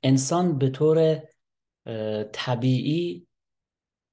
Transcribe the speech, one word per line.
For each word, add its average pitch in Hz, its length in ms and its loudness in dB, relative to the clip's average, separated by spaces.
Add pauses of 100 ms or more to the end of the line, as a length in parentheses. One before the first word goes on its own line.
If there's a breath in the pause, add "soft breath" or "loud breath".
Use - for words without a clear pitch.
انسان 143 560 2
به 131 120 0
طور، 156 520 2 (640)
اه، 107 380 -6
طبیعی 131 1000 -2 (880)